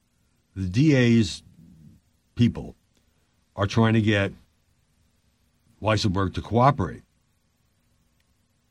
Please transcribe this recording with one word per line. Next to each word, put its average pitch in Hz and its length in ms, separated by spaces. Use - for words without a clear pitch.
the 95 120
D 135 280
A's 117 480
people 117 400
are 101 120
trying 113 260
to 113 80
get 101 320
Weisselberg 98 520
to - 80
cooperate 104 600